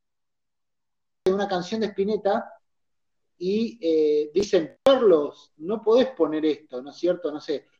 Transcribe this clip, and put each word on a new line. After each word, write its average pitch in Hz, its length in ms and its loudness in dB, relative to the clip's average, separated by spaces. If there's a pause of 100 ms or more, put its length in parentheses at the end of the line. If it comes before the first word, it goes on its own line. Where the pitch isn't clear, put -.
(1300)
de 190 80 2
una 196 160 -4
canción 190 320 -4
de 202 60 -2
Spinetta, 208 580 -4 (1000)
y, 214 380 -4
eh, 151 540 2
dicen, 180 480 0
"Carlos, 208 720 2
no 196 260 -6
podés 233 260 4
poner 156 360 -2
esto", 139 340 -6
¿no 139 120 -14
es - 40 -20
cierto? 170 360 -2
No 147 100 -10
sé, - 240 -8 (140)